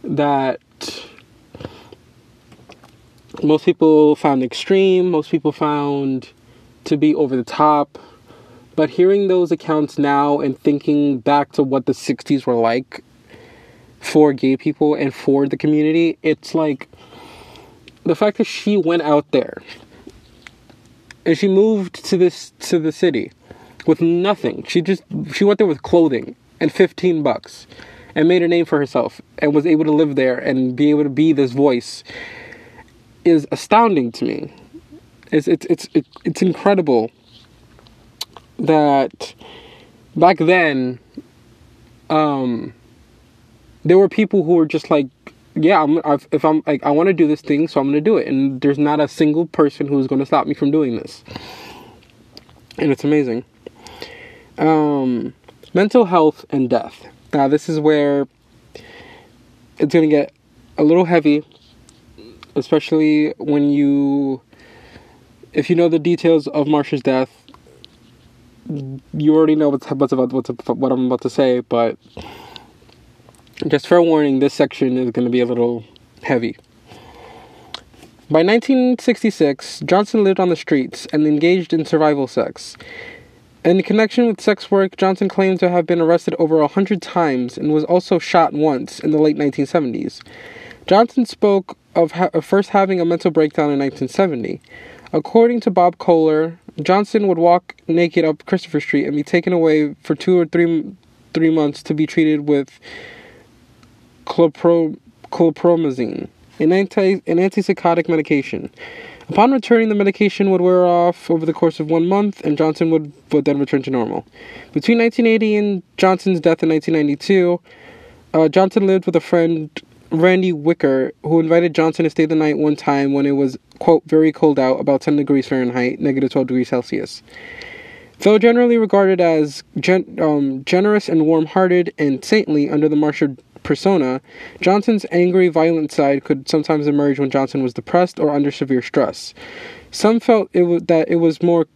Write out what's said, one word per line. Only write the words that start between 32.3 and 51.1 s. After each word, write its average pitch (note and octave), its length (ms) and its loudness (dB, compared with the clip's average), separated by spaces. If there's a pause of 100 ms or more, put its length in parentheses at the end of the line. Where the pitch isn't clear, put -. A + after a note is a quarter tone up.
is D#3+ 260 4
astounding F#3+ 600 2
to - 120 -6
me. - 280 -8 (800)
It's, D3+ 160 0
it's, E3 180 0
it's, - 280 -4
it, D3+ 120 0 (180)
it's - 180 -4
incredible D#3+ 680 0 (1500)
that D3 760 0 (800)
back F3 220 4
then, D3+ 600 0 (1120)
um, C3+ 640 -2 (1120)
there E3+ 140 4
were G3 100 4
people G3+ 360 0
who E3 100 0
were E3 120 4
just D3+ 240 -6
like, C#3+ 180 0 (480)
"Yeah, D#3+ 280 2
I'm, D3+ 220 0
I've, D3 260 -2
if D3+ 140 -2
I'm, D#3 200 2
like, D3 180 -4
I D3 80 0
wanna F3 220 2
do D#3+ 140 2
this D3 140 -2
thing, D3+ 260 -2
so C#3+ 140 -2
I'm C3+ 60 -2
gonna D3 140 0
do G3+ 160 2
it. - 100 -2
And C3+ 340 -2
there's C#3+ 180 0
not D3 200 0
a D3 80 2
single D#3 400 0
person D3 400 0
who's C#3 200 -2
gonna C3+ 180 -2
stop C#3+ 220 0
me D3 60 -4
from C#3+ 180 -2
doing C#3+ 240 0
this." - 280 -14 (1500)